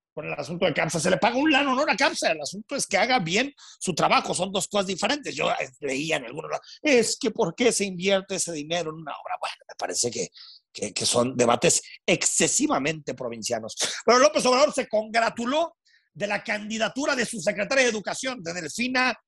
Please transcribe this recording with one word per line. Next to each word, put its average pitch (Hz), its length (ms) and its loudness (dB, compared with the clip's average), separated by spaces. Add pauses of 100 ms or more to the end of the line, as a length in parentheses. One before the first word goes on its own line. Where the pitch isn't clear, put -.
(120)
con 156 140 -10
el 160 60 -8
asunto 156 340 -2
de 156 80 2
capsa. 165 240 0
Se 175 120 2
le 185 80 4
paga 233 180 2
un 302 160 4
lano 277 200 4
honor 269 160 2
a 254 80 0
capsa. 277 360 2
El 156 80 -6
asunto 190 340 -10
es 254 120 -2
que 196 100 0
haga 240 240 4
bien 202 340 0 (240)
su 180 160 -4
trabajo. 160 400 2
Son 190 160 -2
dos 190 160 -4
cosas 196 220 0
diferentes. 196 480 -4
Yo, - 160 0
eh, - 180 -4 (100)
leía 147 360 -2
en 139 80 -6
algunos 147 260 -12
lados, 151 160 -6 (160)
es 262 340 4
que 226 140 -2
¿por 170 240 0
qué 240 160 2
se 196 140 0
invierte 190 500 0
ese 170 180 -4
dinero 156 380 -4
en 156 60 -10
una 156 160 -12
obra? - 260 -8
Bueno, - 160 -8 (140)
me - 100 -18
parece - 320 -2
que, - 200 -6 (420)
que, 104 200 -6
que - 140 -4
son 123 300 2
debates 123 440 2 (240)
excesivamente 160 1080 0
provincianos. 117 640 -6 (280)
Pero 240 140 8
López 294 280 6
Obrador 254 280 4
se 254 140 -4
congratuló 226 880 -2 (360)
de 202 140 -6
la 208 160 -4
candidatura 220 720 -2
de 240 100 0
su 220 160 -6
secretaria 208 440 2
de 240 60 4
Educación, 214 520 -6
de 165 100 -6
Delfina 247 600 -2 (140)